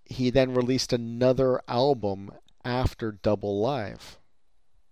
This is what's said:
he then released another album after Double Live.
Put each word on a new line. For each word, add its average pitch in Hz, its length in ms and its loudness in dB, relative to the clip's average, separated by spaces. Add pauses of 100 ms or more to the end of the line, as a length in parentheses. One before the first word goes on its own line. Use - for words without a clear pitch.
he 127 240 -2
then 127 240 4
released 123 400 0
another 123 760 2
album 110 640 0 (340)
after 123 460 -2
Double 101 500 -2
Live. 110 580 -4 (720)